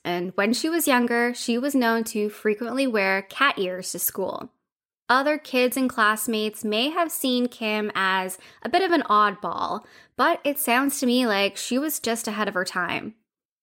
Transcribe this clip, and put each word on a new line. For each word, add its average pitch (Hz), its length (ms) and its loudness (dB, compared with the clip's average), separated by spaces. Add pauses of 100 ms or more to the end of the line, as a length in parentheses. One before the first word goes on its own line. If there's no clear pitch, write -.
and 175 320 -4
when 202 160 2
she 320 180 0
was 330 160 0
younger, 240 480 2
she 240 240 -2
was 277 160 -2
known 226 300 2
to 208 260 -2
frequently 233 560 -2
wear 196 360 2
cat - 360 0
ears 185 340 -4
to 175 60 -8
school. - 520 -4 (580)
Other 277 300 2
kids 254 380 0
and 262 140 2
classmates 214 760 0
may 220 260 0
have 330 200 0
seen 247 380 0
Kim 214 480 -4
as 190 420 0 (240)
a 233 60 -6
bit 349 140 2
of 359 100 2
an 302 180 4
oddball, 202 720 0 (340)
but 302 280 2
it 285 160 -2
sounds 262 400 0
to 262 60 0
me 247 200 2
like 202 300 2
she - 220 -2
was 302 200 -2
just 226 300 -4
ahead 208 200 -2
of 196 60 -4
her 185 100 0
time. 180 500 -4 (480)